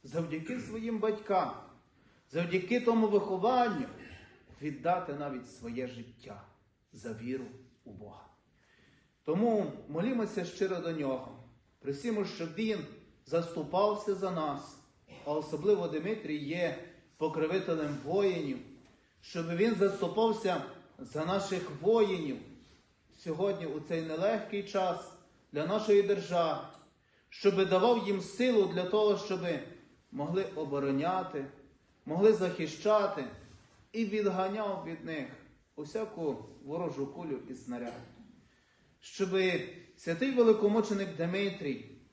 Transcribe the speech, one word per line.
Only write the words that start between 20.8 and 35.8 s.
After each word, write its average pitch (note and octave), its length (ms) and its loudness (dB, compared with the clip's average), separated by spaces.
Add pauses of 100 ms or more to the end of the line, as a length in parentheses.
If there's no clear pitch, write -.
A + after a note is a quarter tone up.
за C3+ 260 -4
наших F3+ 560 -2
воїнів F#3 560 4 (840)
сьогодні F3 420 -2
у D3+ 140 -6
цей E3 220 -4
нелегкий G3 600 -2
час F#3 480 -2 (400)
для D3 140 -2
нашої G3+ 380 4
держави, E3+ 640 0 (600)
щоб F#3+ 400 4
давав F#3+ 380 6
їм G3 140 2
силу A#3+ 440 4
для F3 180 -2
того, G#3 340 4
щоб F#3 220 -4 (720)
могли E3 320 -2
обороняти, C#3+ 1000 -2 (600)
могли F#3+ 280 6
захищати, F#3 920 0 (640)
і A3+ 140 0
відганяв G3 840 0
від E3 180 -10
них D3+ 220 -6 (480)
усяку D3+ 720 -6 (180)